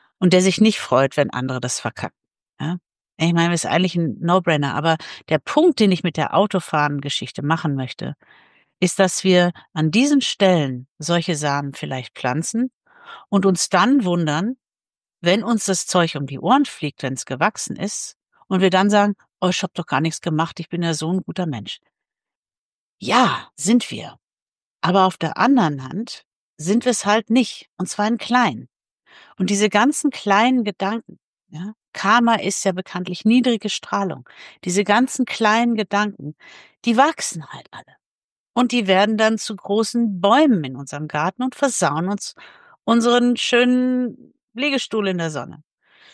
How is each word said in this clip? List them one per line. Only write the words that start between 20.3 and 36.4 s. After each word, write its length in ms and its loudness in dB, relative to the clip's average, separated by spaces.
ich 80 -12
bin 140 -6
ja 120 -2
so 180 -4
ein 100 -2
guter 240 -6
Mensch.“ 340 -10
Ja, 560 0
sind 340 2
wir. 280 -12
Aber 260 4
auf 100 -2
der 220 -6
anderen 460 2
Hand 400 -10
sind 260 0
wir's 220 -2
halt 240 2
nicht, 380 0
und 100 -6
zwar 200 -2
in 100 -2
klein. 500 0
Und 120 0
diese 180 2
ganzen 420 2
kleinen 540 2
Gedanken, 540 -6
ja, 260 -12
Karma 440 2
ist 280 -4
ja 80 0
bekanntlich 520 -8
niedrige 460 2
Strahlung. 580 -6
Diese 200 0
ganzen 400 2
kleinen 520 2
Gedanken, 580 -4